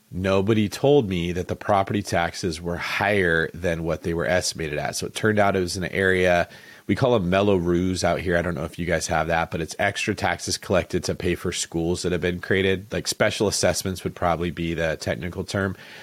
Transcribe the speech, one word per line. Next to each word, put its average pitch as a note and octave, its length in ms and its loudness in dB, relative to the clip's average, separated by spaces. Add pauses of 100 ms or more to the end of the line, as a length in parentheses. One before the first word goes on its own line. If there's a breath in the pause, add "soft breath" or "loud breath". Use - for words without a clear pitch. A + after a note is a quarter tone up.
nobody G2 600 2
told C#3 400 4
me F2 240 -2
that F2+ 160 -4
the F2+ 60 -4
property G2+ 460 0
taxes E2+ 600 -2
were F2 160 -4
higher F2+ 760 2
than E2 300 -2
what D#2+ 200 -2
they E2+ 100 -2
were E2 120 -2
estimated D#2 540 -2
at. C#2+ 160 -4
So - 100 -6
it - 80 -10
turned G#2+ 240 0
out G2 200 4
it - 20 2
was F2 160 -2
in F#2 80 -4
an E2 80 -6
area, F#2 560 4 (400 loud breath)
we G2+ 80 2
call B2+ 160 2
them G2 180 2
Mello-Roos F#2 760 2
out F2 160 2
here. F2 160 2
I E2+ 40 2
don't E2+ 140 -2
know C#2 80 -4
if E2 160 -8
you E2+ 60 -4
guys E2 220 0
have D#2+ 200 0
that, E2 240 0
but F2 80 -2
it's E2 180 -6
extra G2 380 0
taxes F2+ 420 -2
collected F2 460 0
to F2+ 100 -2
pay F2 220 -2
for F2 160 -4
schools E2+ 520 -2
that F2 100 0
have F2 80 -2
been F2+ 180 0
created. F#2+ 540 0
Like, F2 120 -4
special G#2+ 440 0
assessments F#2 560 0
would F2+ 100 -6
probably E2+ 340 0
be E2+ 240 -4
the D#2+ 220 0
technical F2 480 -4
term. G2 320 -2 (280 loud breath)